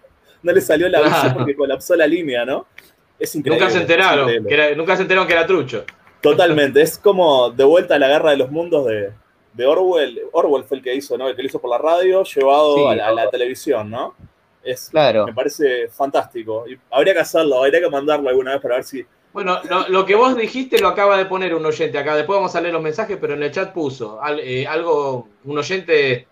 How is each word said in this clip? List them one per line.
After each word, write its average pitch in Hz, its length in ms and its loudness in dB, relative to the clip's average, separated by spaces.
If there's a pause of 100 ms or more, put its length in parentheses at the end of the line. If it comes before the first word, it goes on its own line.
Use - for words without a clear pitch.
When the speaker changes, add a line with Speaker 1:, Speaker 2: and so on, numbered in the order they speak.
(440)
Speaker 1:
No 170 80 2
le 185 80 6
salió 170 280 2
la 175 100 2
aviso 156 220 4
Speaker 2:
Claro. 127 180 2
Speaker 1:
porque 139 180 -2
colapsó 139 400 0
la 160 100 4
línea, 147 380 -2
¿no? 151 220 -6 (520)
Es - 160 -8
increíble, - 240 0
Speaker 2:
Nunca - 140 2
se - 60 2
Speaker 1:
es 110 40 0
Speaker 2:
enteraron 165 440 4
Speaker 1:
increíble. 117 220 0
Speaker 2:
que 143 60 0
era, 151 220 2
nunca 165 180 0
se 185 80 -2
enteraron 185 240 0
que 170 80 0
era 165 140 2
trucho. 131 360 -2 (360)
Speaker 1:
Totalmente, 151 600 4
es 160 160 2
como 156 540 4
de 127 140 2
vuelta 170 320 4
a - 20 2
la 139 80 2
guerra 156 240 2
de 143 60 2
los 135 160 -2
mundos 160 340 -2
de, 104 240 -4 (420)
de 120 140 -4
Orwell. 160 540 0 (100)
Orwell 139 320 0
fue - 140 -6
el 131 80 -14
que 127 100 -4
hizo, 135 240 -6
¿no? 131 100 -4
El 123 60 -4
que 135 80 -10
lo 135 60 -6
hizo 151 120 -8
por 123 100 -6
la 120 80 0
radio, 180 440 2
llevado 143 540 2
Speaker 3:
Sí, 143 100 4
Speaker 1:
a 113 80 2
la, 107 120 -2
a - 20 0
la 113 40 2 (100)
Speaker 3:
Orwell. 104 100 2
Speaker 1:
televisión, 123 580 -2
¿no? 127 240 -8 (480)
Es, - 280 -10
Speaker 3:
Claro. 120 340 2
Speaker 1:
me 113 80 -6
parece 127 560 -2
fantástico. 120 800 -6
Y 127 100 -18 (120)
habría 160 240 2
que 165 60 0
hacerlo, 147 440 2
habría 165 160 4
que 175 80 -2
mandarlo 143 400 -2
alguna 131 240 0
vez 139 80 -4
para 123 140 -4
ver 127 100 -4
si 127 180 -12 (300)
Speaker 2:
Bueno, 185 260 -4 (120)
lo, 180 180 -2
lo 185 160 2
que 190 100 2
vos 247 220 4
dijiste 233 440 -2
lo 190 80 2
acaba 202 280 2
de 190 80 2
poner 185 300 -4
un 156 100 -4
oyente 151 320 -2
acá. 147 180 -2
Después 151 220 0
vamos 185 180 -2
a 170 60 -2
leer 170 140 -4
los 160 80 -4
mensajes, 185 360 -6
pero 147 140 -6
en 147 100 -6
el 143 100 -4
chat - 200 -6
puso 123 500 -8
al-, 147 180 -6
eh, 131 260 -6
algo, 143 600 -4 (160)
un 147 120 -8
oyente 147 760 0